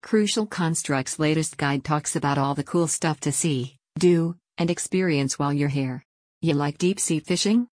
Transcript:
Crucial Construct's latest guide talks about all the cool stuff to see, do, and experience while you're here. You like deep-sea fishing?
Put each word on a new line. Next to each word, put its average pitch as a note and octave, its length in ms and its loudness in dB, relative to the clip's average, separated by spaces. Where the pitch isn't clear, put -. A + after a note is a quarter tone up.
Crucial G#3+ 460 0
Construct's D#3+ 720 -2
latest D#3 380 0
guide C#3 260 0
talks D3+ 320 -2
about C#3+ 240 0
all C#3 160 0
the C#3+ 80 -4
cool E3+ 240 0
stuff D#3 320 -2
to D3 120 -2
see, C3+ 460 -2
do, E3+ 360 4
and E3+ 140 0
experience E3+ 640 0
while C#3+ 160 0
you're C#3+ 160 0
here. C3+ 340 -4
You E3 140 2
like D3 240 0
deep-sea F3+ 400 0
fishing? G#3 540 0